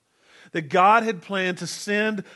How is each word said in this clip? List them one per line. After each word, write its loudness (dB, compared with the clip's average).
That -8
God 6
had -6
planned -6
to -10
send -4